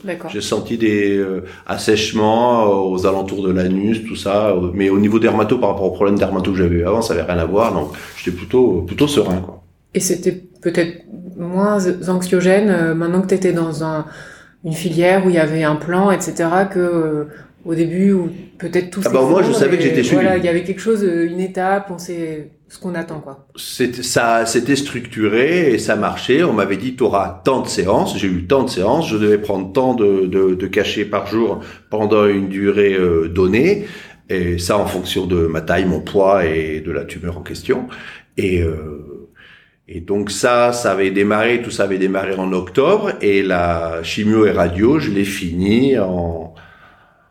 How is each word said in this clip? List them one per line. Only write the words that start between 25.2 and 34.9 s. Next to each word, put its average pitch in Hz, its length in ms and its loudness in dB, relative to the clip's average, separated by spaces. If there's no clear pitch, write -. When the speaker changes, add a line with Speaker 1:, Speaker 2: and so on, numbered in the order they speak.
Speaker 2:
et 107 60 2
ça 107 180 0
marchait. 123 480 0
On 151 80 2
m'avait 98 260 0
dit, « 127 200 -6
T'auras 98 480 0
tant 127 160 2
de 120 60 -6
séances. » 110 520 0
J'ai 98 80 -2
eu 87 200 -2
tant 135 160 4
de 104 60 -2
séances. 123 380 0
Je 107 100 -2
devais 104 200 4
prendre 95 340 -4
tant 127 220 2
de, 101 320 2
de, 92 300 2
de 95 120 -4
cachets 101 380 -2
par 98 220 -4
jour 104 340 -2
pendant 107 380 2
une 98 220 2
durée, 98 460 2
euh, 85 340 2
donnée. 95 560 2
Et 87 280 -2
ça, 95 200 0
en 92 100 0
fonction 92 380 -4